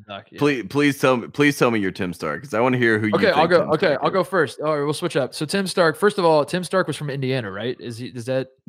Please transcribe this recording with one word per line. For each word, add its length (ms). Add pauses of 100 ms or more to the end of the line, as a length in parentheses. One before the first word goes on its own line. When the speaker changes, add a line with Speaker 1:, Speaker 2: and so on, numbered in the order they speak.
Speaker 1:
doc, 240
yeah. 60
Speaker 2:
Please, 320
please 300
tell 180
me, 120
please 280
tell 140
me 80
you're 120
Tim 220
Stark, 300
'cause 100
I 60
wanna 180
hear 220
who 80
you 80
Speaker 1:
Okay, 160
I'll 60 (100)
Speaker 2:
think 20
Speaker 1:
go, 120
Speaker 2:
Tim 100
Speaker 1:
okay, 160
Speaker 2:
Stark 160
Speaker 1:
I'll 80
go 100
Speaker 2:
is. 60
Speaker 1:
first. 340
All 160
right, 60
we'll 100
switch 220
up. 180
So 120
Tim 200
Stark, 320
first 220
of 60
all, 200
Tim 180
Stark 220
was 100
from 140
Indiana, 420
right? 280
Is 180
he, 120
is 160
that 240 (200)